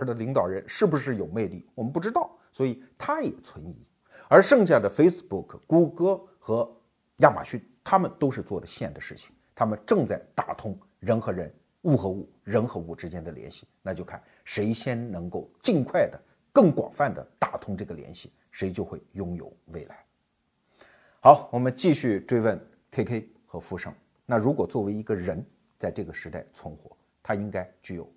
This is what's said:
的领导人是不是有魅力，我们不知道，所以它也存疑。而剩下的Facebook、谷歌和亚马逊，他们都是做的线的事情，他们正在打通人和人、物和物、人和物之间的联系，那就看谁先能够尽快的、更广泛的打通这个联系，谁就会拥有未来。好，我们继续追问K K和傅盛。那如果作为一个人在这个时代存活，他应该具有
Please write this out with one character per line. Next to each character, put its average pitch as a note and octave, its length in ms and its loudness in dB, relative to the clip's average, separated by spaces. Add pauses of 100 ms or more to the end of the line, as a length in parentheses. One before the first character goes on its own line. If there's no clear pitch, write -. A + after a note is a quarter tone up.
的 A#2+ 100 -4
领 A2+ 180 -4
导 G#2+ 120 2
人 F#2+ 220 -4
是 - 180 0
不 D#3 120 4
是 C3 180 -2
有 F#2+ 120 -4
魅 G2 200 -4
力， F2 260 -12
我 B2 80 -8
们 A#2 80 -4
不 E3 120 -4
知 G#3+ 100 -4
道， E4 180 -2 (220)
所 C3+ 140 -4
以 B2 180 -6 (140)
它 D#4 240 -4
也 D#3+ 100 -2 (100)
存 - 240 -18
疑。 - 220 -16 (400)
而 F3 140 10
剩 G3+ 260 6
下 D3+ 100 8
的 A2 120 4
Facebook、 D3+ 760 0
谷 E3 220 6
歌 F3+ 340 0 (160)
和 A2+ 320 -2 (500)
亚 C#3+ 120 8
马 - 140 -6
逊， - 200 -10 (200)
他 G3 120 4
们 F3 220 2
都 C#3+ 100 2
是 A2+ 140 -8
做 F#2 160 -6
的 - 80 -16
线 D#2+ 260 -10
的 - 60 -18
事 - 160 -14
情， - 160 -20 (240)
他 B2 100 2
们 G#2+ 200 -2
正 F3+ 200 4
在 - 160 -2 (140)
打 - 180 -4
通 - 240 -10 (220)
人 A2 220 0
和 A2 100 -4
人、 F2 180 -6 (340)
物 D#3 120 4
和 F#2+ 140 2
物、 F#2 200 -8 (140)
人 A2 240 0
和 A2+ 100 -8
物 E2+ 160 -10
之 E2 160 -12
间 E2+ 140 -12
的 E2 80 -12
联 B1+ 180 -16
系， - 160 -20 (160)
那 F#2+ 120 -6
就 F2 100 -10
看 - 180 -16 (220)
谁 G#2 300 -2
先 A#2+ 360 -6
能 F2 200 -8
够 E2+ 200 -10 (140)
尽 F3+ 180 2
快 C3 300 0
的、 - 80 -16 (320)
更 G#3+ 180 8
广 - 220 -2
泛 C3+ 220 -2
的 C2+ 120 -12 (140)
打 - 180 -4
通 - 200 -8
这 - 80 -8
个 F2 100 -12
联 D2+ 180 -16
系， - 200 -18 (180)
谁 F#2+ 200 -6
就 G2 120 -6
会 - 180 -12 (120)
拥 F2 220 -6
有 - 160 -12 (160)
未 - 180 -14
来。 - 180 -20 (1200)
好， - 240 8
我 A#2+ 80 -2
们 B2+ 160 0
继 F3 180 4
续 A2 280 0
追 B2 180 0
问 A2 180 0 (320)
K A#2+ 140 -4
K A2 240 -6 (200)
和 E2+ 120 -12
傅 F2+ 180 -12
盛。 E2 160 -12 (320)
那 A#2+ 120 0
如 A#2+ 160 2
果 - 120 0
作 B2 180 -4
为 G2+ 100 -4
一 G#2+ 100 -8
个 G#2+ 100 -4
人 F2+ 320 -6 (320)
在 F#2 140 -6
这 G2+ 140 -8
个 D#2+ 80 -16
时 - 160 -14
代 D#2 120 -12 (120)
存 D2+ 200 -16
活， - 220 -20 (260)
他 A2 140 -4
应 G2+ 160 -6
该 F#2 180 -8 (140)
具 F#2 120 -12
有 E2 220 -12